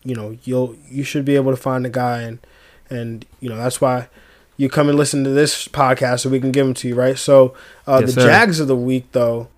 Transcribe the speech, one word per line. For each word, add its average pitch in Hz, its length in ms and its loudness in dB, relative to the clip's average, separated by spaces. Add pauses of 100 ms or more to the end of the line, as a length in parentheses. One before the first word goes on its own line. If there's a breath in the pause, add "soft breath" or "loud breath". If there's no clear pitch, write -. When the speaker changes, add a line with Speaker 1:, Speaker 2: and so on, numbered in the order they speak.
Speaker 1:
you 131 100 -10
know, 110 300 -12
you'll, 127 320 -4 (140)
you 135 160 -8
should 143 180 -4
be 139 140 2
able 135 160 0
to - 20 -2
find 127 300 -4
a 127 40 -8
guy 120 340 -4
and, 117 160 -14 (500 soft breath)
and, 117 360 -10 (140)
you 127 80 -12
know, 117 80 -8
that's 120 240 -6
why 127 300 -2 (480 soft breath)
you 139 100 0
come 147 220 0
and 143 80 2
listen 139 260 0
to 135 60 -2
this 147 400 0
podcast 127 500 0
so 131 100 -4
we 131 120 0
can 131 100 -2
give 135 160 2
'em 131 60 -2
to 127 160 -6
you, 120 60 -4
right? 127 220 0
So, 135 360 6 (340 loud breath)
uh, 135 140 4
Speaker 2:
Yes, 127 140 0
Speaker 1:
the 127 80 4
Speaker 2:
sir. 123 40 6
Speaker 1:
Jags 180 320 4
of 151 80 -2
the 131 80 0
week, 127 380 -2
though. 120 340 0 (100)